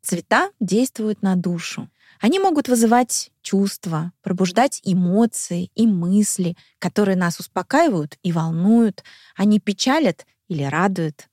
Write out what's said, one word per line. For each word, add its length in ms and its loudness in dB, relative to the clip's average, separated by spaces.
«Цвета 560 0
действуют 640 -2
на 140 0
душу. 520 -6
Они 180 2
могут 300 0
вызывать 640 2
чувства, 680 -2
пробуждать 640 0
эмоции 880 0
и 120 2
мысли, 720 0
которые 380 0
нас 240 -2
успокаивают 840 0
и 100 -2
волнуют. 720 2
Они 240 2
печалят 680 -2
или 140 -4
радуют». 720 -2